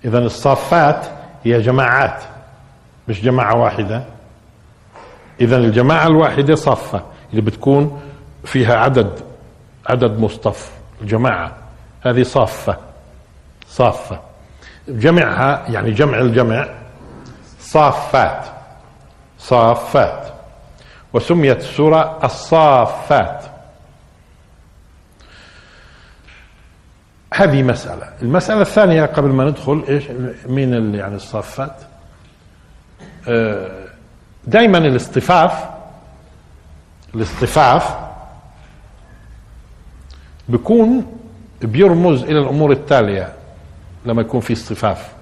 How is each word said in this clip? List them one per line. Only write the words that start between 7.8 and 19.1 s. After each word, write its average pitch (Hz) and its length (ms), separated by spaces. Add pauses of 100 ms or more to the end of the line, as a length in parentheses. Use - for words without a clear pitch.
فيها 120 320
عدد، 117 440 (680)
عدد 117 340
مصطف، - 520 (300)
الجماعة 107 540 (440)
هذه 127 220
صافة، 123 540 (920)
صافة. - 520 (680)
جمعها 135 800
يعني 110 220
جمع 127 280
الجمع 120 500 (920)
صافات، - 840 (920)